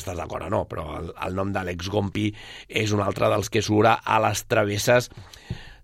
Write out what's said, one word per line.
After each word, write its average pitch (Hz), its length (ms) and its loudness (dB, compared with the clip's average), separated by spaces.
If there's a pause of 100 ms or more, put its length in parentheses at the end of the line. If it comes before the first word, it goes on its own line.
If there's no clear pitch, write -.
estàs 92 180 -8
d'acord 82 300 -8
o - 20 -8
no, 101 160 0
però 78 220 -8 (100)
el, 85 140 -8 (100)
el 92 160 -4
nom 98 160 -2
d'Àlex 90 380 -4
Gompi 104 340 0 (400)
és 110 240 0
un 104 140 2
altre 110 260 2
dels 104 220 0
que 107 100 2
surt 107 300 6
a, - 100 4
a 110 240 4
les 107 240 -2
travesses, 110 560 4 (760)